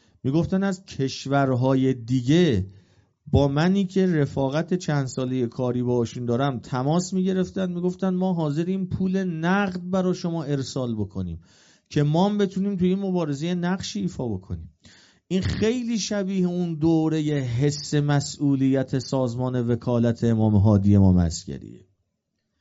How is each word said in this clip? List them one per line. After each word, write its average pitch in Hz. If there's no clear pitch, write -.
میگفتن 165
از 196
کشورهای 131
دیگه 123
با 139
منی 180
که 190
رفاقت 147
چند 147
ساله 127
کاری 123
باشون 123
دارم 120
تماس 151
می‌گرفتن، 185
می‌گفتن: 180
«ما 185
حاضریم 170
پول 190
نقد 180
برا 185
شما 170
ارسال 131
بکنیم 95
که 147
ما 160
هم 208
بتونیم 196
توی 180
این 190
مبارزه 175
نقشی 185
ایفا 170
بکنیم.» 92
این 185
خیلی 233
شبیه 190
اون 175
دوره 156
حس 131
مسئولیت 139
سازمان 123
وکالت 117
امام 110
هادی 101
امام 95
عسکریه 71